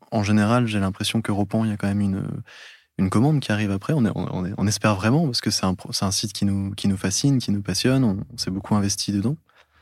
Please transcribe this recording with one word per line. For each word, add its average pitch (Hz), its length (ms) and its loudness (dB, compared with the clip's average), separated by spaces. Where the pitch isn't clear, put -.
En 107 140 0
général, 107 420 4
j'ai 107 140 -2
l'impression 98 420 -2
qu'Europe 101 320 -2
en, 113 100 2
il 110 60 0
y 104 40 -2
a 101 40 -4
quand 101 100 -2
même 101 140 0
une, 95 220 0
une 95 140 0
commande 135 280 4
qui - 120 -2
arrive 104 200 0
après. 101 220 -2
On 139 120 2
est, 101 100 2
on, 95 200 -4
on 92 100 -2
est, 87 120 -4
on 90 80 0
espère 107 300 2
vraiment, 120 300 2
parce 123 160 -2
que 107 100 -2
c'est - 140 0
un 92 100 2
pro-, - 180 -8
c'est - 120 -2
un 95 60 0
site 104 220 -4
qui - 120 -4
nous, 98 260 0
qui 98 160 -4
nous 98 100 2
fascine, 131 400 2
qui 113 140 0
nous 101 100 -2
passionne. 127 420 0
On, 101 140 2
on - 40 -14
s'est - 140 -6
beaucoup 95 240 -2
investi 98 360 0
dedans. 104 260 0